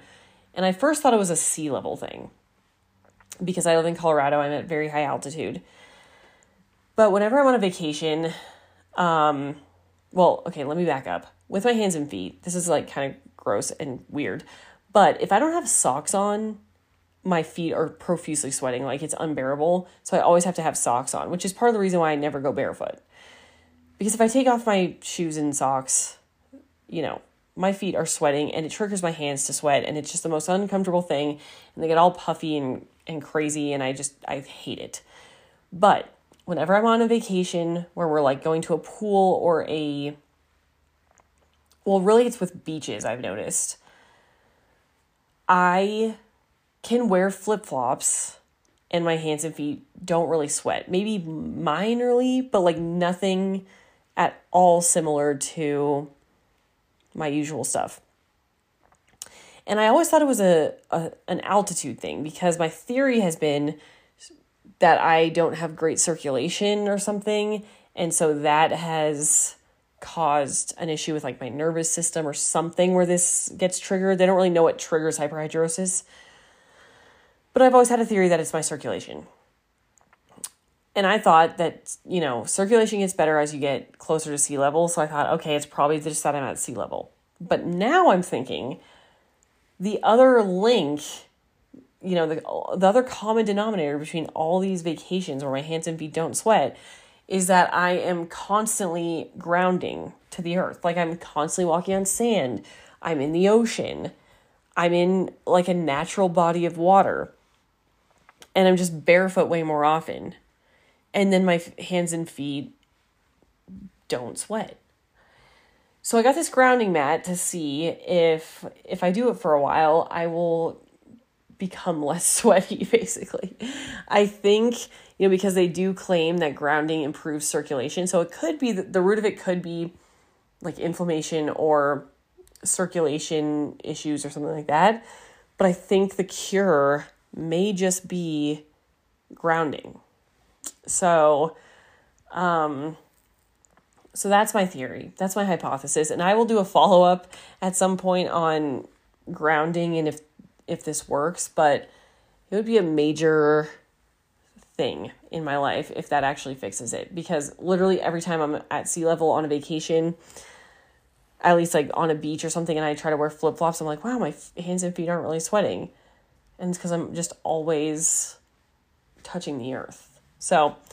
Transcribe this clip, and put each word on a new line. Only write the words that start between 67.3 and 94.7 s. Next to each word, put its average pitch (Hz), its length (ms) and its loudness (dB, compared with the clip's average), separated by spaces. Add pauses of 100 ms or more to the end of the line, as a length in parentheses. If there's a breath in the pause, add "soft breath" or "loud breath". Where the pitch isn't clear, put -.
And 170 180 -4
so 156 280 2
that 151 320 4
has 156 800 0 (460)
caused 147 800 -2
an 170 100 -6
issue 156 260 -4
with, 151 80 -4
like, 127 180 -10
my 131 80 -10
nervous 160 400 -4
system 170 380 -4
or 143 80 -4
something 170 600 0
where 180 120 4
this - 500 0
gets 185 220 -2
triggered. 190 400 0
They 185 80 6
don't 190 80 4
really 185 160 4
know 165 140 6
what - 160 2
triggers 160 400 -2
hyperhidrosis. 160 800 -4 (1500 soft breath)
But 254 100 6
I've 254 120 8
always 247 140 8
had 240 120 2
a 226 60 0
theory 196 220 2
that 170 120 4
it's 156 120 -6
my 160 80 -2
circulation. 107 640 -8 (1700)
And 196 120 2
I 208 120 4
thought 170 380 6
that, - 480 -4
you 180 160 -2
know, 123 240 -2
circulation 220 540 2
gets 190 160 0
better 156 240 2
as 151 160 0
you 143 60 -8
get 139 380 -4
closer 156 320 -2
to 143 80 -4
sea 143 200 -2
level. 147 300 2
So 170 120 -2
I 156 60 2
thought, 151 280 -2
"Okay, 160 220 -2
it's 147 100 -6
probably 151 340 2
just 156 220 -6
that 147 120 0
I'm 139 100 -4
at 98 140 -6
sea - 160 -8
level." 80 360 -8 (300)
But 175 240 -2
now 247 460 4
I'm 185 120 4
thinking 117 560 -6 (1000 soft breath)
the 196 220 -4
other 247 400 6
link, 185 580 2 (1000)
you 185 120 -4
know, 165 120 2
the, 156 100 -4 (400)
the 185 100 4
other 220 160 6
common 220 420 0
denominator 196 540 0
between 156 280 -6
all 170 340 0
these 190 220 -2